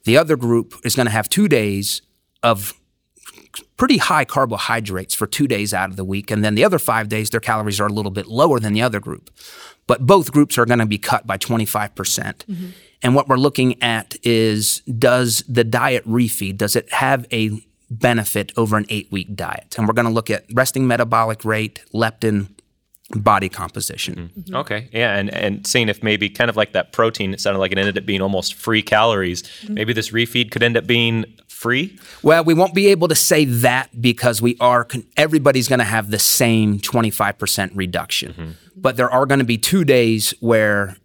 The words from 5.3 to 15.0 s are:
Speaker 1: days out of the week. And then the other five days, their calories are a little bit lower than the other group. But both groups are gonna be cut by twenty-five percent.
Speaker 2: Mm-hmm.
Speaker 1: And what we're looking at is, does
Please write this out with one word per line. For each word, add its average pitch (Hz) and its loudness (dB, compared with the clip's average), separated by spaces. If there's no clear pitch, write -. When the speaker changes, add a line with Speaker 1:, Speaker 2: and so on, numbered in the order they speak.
Speaker 1:
days 104 -2
out 95 -2
of 95 -14
the 98 -6
week. 98 -6
And 107 0
then 107 0
the 113 4
other 185 2
five 110 -2
days, 110 -4
their 113 -2
calories 107 -2
are 104 0
a 104 -2
little 101 -4
bit 98 -8
lower 131 2
than 107 -2
the 110 0
other 113 -2
group. - -12
But - 2
both 185 6
groups 147 4
are 120 4
gonna 117 2
be 104 -2
cut - -2
by 98 -4
twenty-five 107 -4
percent. - -6
Speaker 2:
Mm-hmm. 180 -10
Speaker 1:
And 123 2
what 139 2
we're 131 2
looking 131 0
at 113 -4
is, 110 2
does 123 2